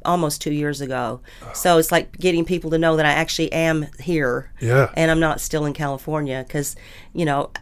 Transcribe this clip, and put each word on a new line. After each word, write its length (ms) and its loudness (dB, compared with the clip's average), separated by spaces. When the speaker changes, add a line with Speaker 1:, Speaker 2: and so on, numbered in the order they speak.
Speaker 1:
almost 380 0
two 100 -2
years 280 -2
ago. 400 -4
Speaker 2:
Oh. 100 -14
Speaker 1:
So 240 4
it's 140 4
like 260 0
getting 260 2
people 260 -2
to 80 2
know 180 4
that 100 4
I 60 4
actually 400 0
am 340 0
here 500 -2
Speaker 2:
Yeah. 340 4
Speaker 1:
and 180 4
I'm 80 4
not 200 0
still 240 -2
in 100 -2
California, 760 -4
'cause, 260 -4
you 120 -2
know, 260 0